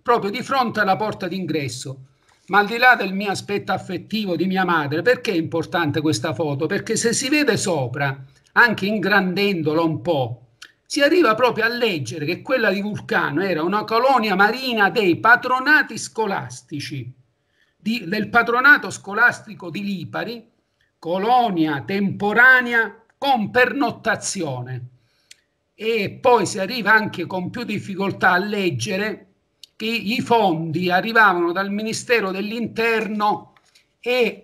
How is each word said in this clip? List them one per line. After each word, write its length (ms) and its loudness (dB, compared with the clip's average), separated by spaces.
proprio 300 2
di 100 -6
fronte 400 -2
alla 160 2
porta 300 -6
d'ingresso. 760 -6
Ma 120 4
al 80 2
di 100 -4
là 180 6
del 180 -4
mio 160 -4
aspetto 440 -4
affettivo 640 -4
di 100 0
mia 180 0
madre, 380 0
perché 300 2
è 40 -2
importante 640 -2
questa 340 -2
foto? 320 -2
Perché 300 -2
se 160 0
si 160 -2
vede 300 2
sopra, 680 -4
anche 320 4
ingrandendola 960 0
un 200 0
po', 400 -2
si 160 -2
arriva 340 4
proprio 300 2
a 20 0
leggere 580 -4
che 160 -4
quella 300 0
di 100 -2
Vulcano 600 -2
era 180 0
una 220 0
colonia 520 2
marina 540 2
dei 280 2
patronati 800 4
scolastici, 1160 -8
di, 320 -6
del 220 -4
patronato 600 4
scolastico 800 -2
di 140 -10
Lipari, 680 -8
colonia 840 0
temporanea 1200 2
con 340 0
pernottazione. 1400 -2
E 460 -4
poi 240 4
si 140 -6
arriva 340 0
anche 320 2
con 240 -6
più 140 -8
difficoltà 680 -2
a 60 2
leggere 880 -4
che 100 -10
i 360 -2
fondi 680 2
arrivavano 640 4
dal 180 -2
Ministero 640 -2
dell'Interno 1200 -2
e 440 -2